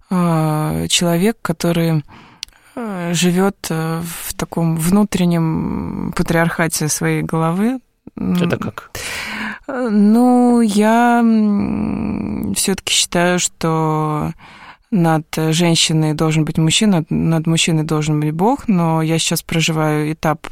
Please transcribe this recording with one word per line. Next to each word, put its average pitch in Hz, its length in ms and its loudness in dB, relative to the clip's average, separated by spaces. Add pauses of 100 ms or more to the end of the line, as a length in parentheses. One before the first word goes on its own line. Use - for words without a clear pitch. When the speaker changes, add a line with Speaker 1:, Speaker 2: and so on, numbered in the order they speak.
Speaker 1:
э, 160 800 0
человек, 175 540 0
который, 165 600 0 (720)
э, 185 380 -6
живёт, 180 420 2 (140)
э, 160 340 -4
в - 300 -10
таком 165 440 -2
внутреннем 170 1400 0
патриархате 165 720 0
своей 160 340 -2
головы. 170 580 -2 (380)
М. 185 160 -2
Speaker 2:
Это 175 240 0
как? - 320 -10 (760)
Speaker 1:
Э, 254 240 -4
ну, 240 680 4
я, 226 600 4
м, 214 1300 0
всё-таки - 380 -2
считаю, 180 460 0
что 156 920 -2 (600)
над 165 340 2 (260)
женщиной 160 640 2
должен 156 300 2
быть 160 120 -6
мужчина, 165 420 2
над, 151 120 -4
над 160 360 0
мужчиной 165 360 2
должен 151 360 -2
быть 151 120 -2
Бог, 202 360 0
но 165 360 2
я 160 160 0
сейчас - 240 -4
проживаю 156 680 -2
этап, 160 400 -4